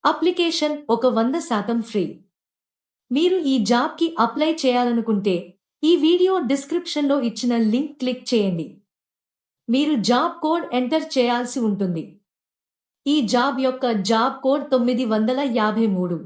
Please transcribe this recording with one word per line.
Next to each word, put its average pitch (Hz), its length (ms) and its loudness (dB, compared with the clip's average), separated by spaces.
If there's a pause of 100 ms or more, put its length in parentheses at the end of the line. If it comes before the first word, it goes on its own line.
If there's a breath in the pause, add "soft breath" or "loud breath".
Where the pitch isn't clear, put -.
అప్లికేషన్ 320 720 0 (120)
ఒక 233 180 0
వంద 233 300 0 (120)
శాతం 233 340 -2
ఫ్రీ. 202 220 -4 (1040)
మీరు 349 280 2 (140)
ఈ - 20 4 (160)
జాబ్‌కి 311 380 0 (100)
అప్లై 302 360 0
చేయాలనుకుంటే, 233 800 0 (480)
ఈ 311 140 6
వీడియో 359 420 4 (140)
డిస్క్రిప్షన్‌లో 294 680 -2
ఇచ్చిన 240 320 -2 (200)
లింక్ 294 260 -2
క్లిక్ 254 300 -4
చేయండి. 185 380 0 (1000)
మీరు 285 260 2 (160)
జాబ్ 294 300 2
కోడ్ 311 320 -2
ఎంటర్ 262 340 -2 (120)
చేయాల్సి 240 420 -2
ఉంటుంది. 190 440 -2 (1000)
ఈ 294 100 2 (180)
జాబ్ 247 260 2
యొక్క 262 260 -2 (240)
జాబ్ 233 320 2
కోడ్ 277 280 2
తొమ్మిది 247 440 2
వందల 240 260 0 (200)
యాభై 214 260 2
మూడు. 180 400 0